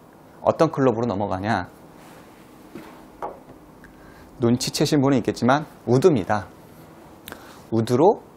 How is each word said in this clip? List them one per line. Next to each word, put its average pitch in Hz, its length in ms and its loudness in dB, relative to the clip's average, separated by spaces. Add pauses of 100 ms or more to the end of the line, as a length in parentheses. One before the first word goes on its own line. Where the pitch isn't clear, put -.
(400)
어떤 156 300 0
클럽으로 120 360 0
넘어가냐? 98 600 -4 (2750)
눈치채신 127 640 0
분은 139 160 2
있겠지만 127 480 0 (200)
우드입니다. 110 600 2 (1200)
우드로 120 520 0 (140)